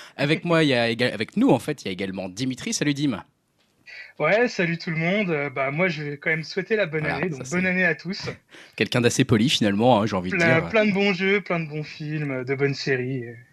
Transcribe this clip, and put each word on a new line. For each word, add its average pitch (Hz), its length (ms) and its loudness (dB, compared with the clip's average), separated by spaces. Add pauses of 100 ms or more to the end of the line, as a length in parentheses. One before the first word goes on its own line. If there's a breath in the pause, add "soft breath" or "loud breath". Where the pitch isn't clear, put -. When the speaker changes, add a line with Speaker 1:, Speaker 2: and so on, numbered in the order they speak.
(180 loud breath)
Speaker 1:
Avec 151 260 0
moi, 165 180 4
il 147 60 4
y 131 60 4
a 117 160 2
éga-, 117 240 0
avec 104 240 -4
nous, 254 100 4
en 156 100 6
fait, - 260 -6
il - 20 -12
y - 20 -4
a 95 40 -4
également 95 360 -6
Dimitri. 127 460 -6
Salut 147 180 0
Dim. 135 320 -2 (960 loud breath)
Speaker 2:
Ouais, 202 260 4
salut 170 320 -2
tout - 120 -8
le 156 60 -4
monde. 180 340 0
Euh, 143 200 -2
bah, 135 220 -2
moi, 180 160 0
je 151 160 -4
vais 143 140 -8
quand 170 120 -4
même 160 140 -2
souhaiter 190 320 -2
la 202 100 0
bonne 156 140 -4
Speaker 1:
Voilà, 143 160 -2
Speaker 2:
année, 175 160 -2
Speaker 1:
ça, 131 60 -8
Speaker 2:
donc 127 100 -12
Speaker 1:
c'est 175 80 -4
Speaker 2:
bonne 185 100 2
année 185 180 2
à 160 120 2
tous. 170 320 -8 (480 loud breath)
Speaker 1:
quelqu'un 113 240 2
d'assez 120 240 4
poli, 117 260 4
finalement, 107 500 4
hein, 113 60 2
j'ai 104 80 -2
envie 90 160 -2
de - 60 -2
Speaker 2:
Plein, 165 240 4
Speaker 1:
dire. 165 80 -4
Speaker 2:
plein 214 180 2
de 208 60 4
bons 202 200 2
jeux, 190 280 0
plein 175 180 -4
de 160 100 -6
bons 151 140 -6
films, 147 600 -6
de 135 100 -4
bonnes 139 200 0
séries 127 500 -4 (280)